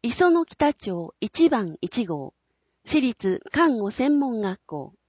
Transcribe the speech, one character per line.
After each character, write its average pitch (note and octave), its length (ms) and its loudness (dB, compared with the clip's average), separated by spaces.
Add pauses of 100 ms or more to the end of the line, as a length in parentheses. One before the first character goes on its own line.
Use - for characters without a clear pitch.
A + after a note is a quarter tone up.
磯 F4 280 2
野 E4 140 4
北 D4 300 0
町 F3 460 -8
一 D#4+ 280 2
番 G3 320 0
一 A3+ 260 -4
号、 D3 280 -8 (500)
市 D4+ 160 2
立 A3 420 -2 (100)
看 C#4+ 260 4
護 G3+ 120 -2
専 C#4+ 280 2
門 B3+ 220 -2
学 G3 260 -4
校。 D3 280 -12 (140)